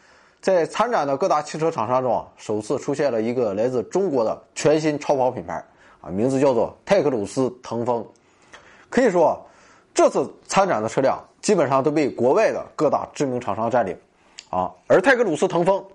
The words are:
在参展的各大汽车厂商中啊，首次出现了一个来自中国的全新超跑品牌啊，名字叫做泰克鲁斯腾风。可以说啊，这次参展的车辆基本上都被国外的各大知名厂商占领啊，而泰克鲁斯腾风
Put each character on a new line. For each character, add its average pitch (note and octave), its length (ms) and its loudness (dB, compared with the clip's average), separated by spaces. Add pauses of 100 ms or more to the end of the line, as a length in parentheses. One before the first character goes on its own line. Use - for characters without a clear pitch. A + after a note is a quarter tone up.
(400)
在 F3+ 260 2
参 A3 240 -2
展 F#3 160 0
的 C#3 120 0
各 F#3+ 100 0
大 D3+ 140 2
汽 - 180 -10
车 D#3+ 100 0
厂 A#2+ 160 -2
商 B2+ 160 0
中 A2+ 180 0
啊， - 60 -10 (120)
首 G#2+ 240 -4
次 C3 160 -4
出 C#3 180 -6
现 C#3+ 160 0
了 A2+ 100 0
一 A#2 120 -2
个 A#2 200 -2
来 G#2+ 140 0
自 B2+ 160 -2
中 F#3+ 260 -2
国 C3 140 0
的 G2 180 -4 (120)
全 D#3 260 2
新 D3+ 180 0
超 D3 200 -2
跑 B2+ 120 2
品 G#2 160 -6
牌 E2 160 -8 (380)
啊， - 100 -16
名 G#2 200 -2
字 C3+ 100 0
叫 C3+ 140 4
做 A2 200 -2 (120)
泰 G3 180 2
克 D3 60 0
鲁 A2 160 -2
斯 B2 360 -2
腾 A#2 240 -6
风。 A#2 220 -2 (840)
可 - 120 0
以 B3+ 80 4
说 F3 180 4
啊， G#2 80 0 (580)
这 E4 160 4
次 C#3+ 240 -2 (140)
参 G3 180 2
展 A2+ 160 0
的 A2 60 -2
车 C3+ 140 -2
辆 C3 200 0 (200)
基 G3+ 120 0
本 D#3+ 140 2
上 C3+ 160 2
都 D#3 80 0
被 D3 160 0
国 A#2 240 0
外 F3 220 2
的 F2 120 -8 (120)
各 D3 120 2
大 G#2+ 240 0
知 D3 120 -4
名 B2 160 -4
厂 G2+ 120 -6
商 A2+ 160 -4
占 A#2 160 2
领 F2 80 -6 (560)
啊， F#2 220 -2 (160)
而 F3 140 6
泰 B3+ 160 4
克 A#3+ 80 2
鲁 E3 100 0
斯 F#3 140 0
腾 E3+ 160 0
风 F#3+ 180 2 (120)